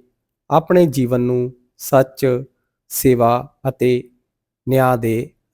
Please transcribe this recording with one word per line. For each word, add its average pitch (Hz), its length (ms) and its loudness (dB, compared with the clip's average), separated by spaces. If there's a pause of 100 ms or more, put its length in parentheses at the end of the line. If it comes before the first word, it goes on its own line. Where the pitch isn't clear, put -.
(500)
ਆਪਣੇ 170 360 2
ਜੀਵਨ 127 360 -2
ਨੂੰ 123 320 -2 (240)
ਸੱਚ, 131 680 -2 (440)
ਸੇਵਾ 120 720 0 (120)
ਅਤੇ 123 400 -2 (600)
ਨਿਆਂ 127 280 2
ਦੇ 113 320 -4 (240)